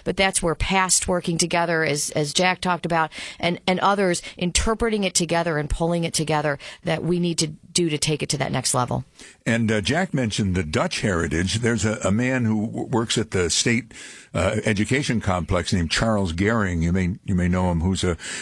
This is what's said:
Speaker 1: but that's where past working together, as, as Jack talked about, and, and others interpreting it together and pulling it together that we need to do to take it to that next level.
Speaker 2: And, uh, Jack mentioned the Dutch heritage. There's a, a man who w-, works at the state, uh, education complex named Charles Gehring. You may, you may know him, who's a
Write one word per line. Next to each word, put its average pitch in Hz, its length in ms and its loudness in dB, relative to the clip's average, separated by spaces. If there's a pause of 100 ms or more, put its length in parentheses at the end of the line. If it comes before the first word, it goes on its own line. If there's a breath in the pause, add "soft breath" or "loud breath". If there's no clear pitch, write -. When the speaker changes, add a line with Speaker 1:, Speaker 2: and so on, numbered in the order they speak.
Speaker 1:
but 180 140 -4
that's 190 260 2
where 165 120 0
past 185 520 0
working 175 300 0
together, 170 460 0
as, 147 280 -2
as 147 220 0
Jack 180 280 2
talked 180 240 0
about, 160 260 0 (280 loud breath)
and, 175 260 -2
and 185 140 2
others 190 420 2 (160 loud breath)
interpreting 214 640 0
it 185 120 0
together 170 420 0
and 147 120 -2
pulling 170 340 0
it 160 100 -2
together 151 460 0 (240 loud breath)
that 165 200 -2
we 175 160 0
need 170 200 0
to 160 80 0
do 165 420 -2
to 151 80 0
take 151 240 -2
it 143 80 -4
to 143 80 -2
that 151 140 -2
next - 220 -2
level. 127 320 0 (400 loud breath)
Speaker 2:
And, 117 260 2
uh, 107 100 2
Jack 165 320 0
mentioned 110 420 0
the 92 80 2
Dutch 113 380 -2
heritage. 87 580 0
There's 113 260 0
a, 107 180 0
a 95 80 2
man 123 340 0
who 110 220 0
w-, - 200 -8
works 117 300 0
at 107 140 -2
the 90 180 2
state, - 440 0 (400 loud breath)
uh, 98 320 0
education 110 560 0
complex 90 520 0
named 87 160 2
Charles 104 440 0
Gehring. 98 500 2
You 85 80 2
may, 90 240 2 (100)
you 104 80 -2
may 90 140 2
know 90 240 2
him, 82 100 0
who's 90 220 0
a 87 140 0 (240 loud breath)